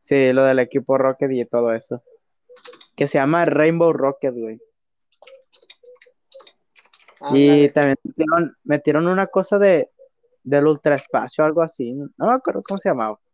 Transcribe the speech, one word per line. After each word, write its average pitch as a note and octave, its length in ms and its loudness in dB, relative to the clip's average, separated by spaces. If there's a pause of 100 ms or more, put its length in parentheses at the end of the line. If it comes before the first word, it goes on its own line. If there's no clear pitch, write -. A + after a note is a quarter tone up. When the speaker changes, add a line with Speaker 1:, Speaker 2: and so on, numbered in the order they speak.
Speaker 1:
Sí, C3+ 340 2
lo C3+ 100 4
del C3 140 2
equipo C3 400 -2
Rocket C3 340 -2
y A#2+ 140 -4
todo A#2+ 260 -2
eso. A#2 300 -8 (920)
Que C#3+ 140 -2
se - 80 -4
llama D#3 300 0
Rainbow D#3+ 480 2
Rocket, C3+ 400 -4
güey. A2+ 260 -12 (2500)
Speaker 2:
Ándale, C#3 180 -2
Speaker 1:
Y C#3+ 300 6
Speaker 2:
sí. - 60 -4
Speaker 1:
también C#3+ 280 2
metieron, D#3+ 600 -4
metieron D3 420 0
una F#3 220 -2
cosa F#3+ 300 -2
de, F#3+ 320 2 (520)
del C#3+ 240 0
ultraespacio, C#3+ 760 -2
algo D#3 180 0
así. C3+ 300 -6
No C#3 180 -12 (160)
me A3+ 60 2
acuerdo B3+ 340 -4
cómo G3 120 -8
se G3+ 100 -4
llamaba. A2+ 320 -4 (140)